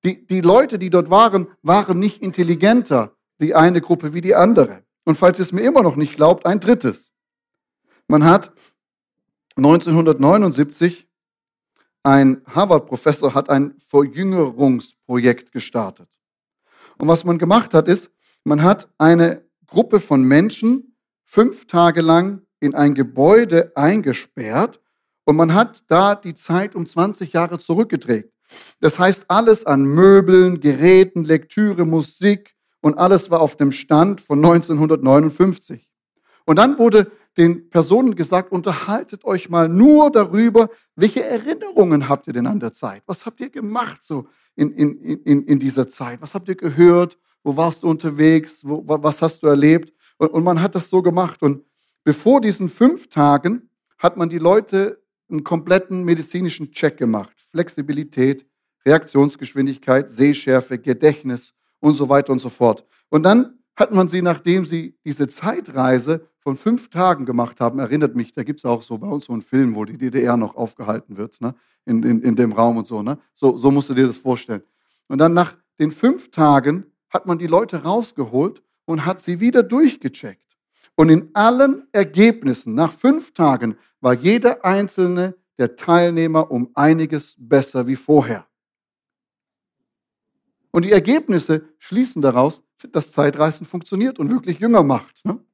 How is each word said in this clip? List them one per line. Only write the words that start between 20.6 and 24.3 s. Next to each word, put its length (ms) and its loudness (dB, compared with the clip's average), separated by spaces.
fünf 420 -2
Tage 360 2
lang 420 0
in 160 -4
ein 180 2
Gebäude 840 2
eingesperrt 1040 -4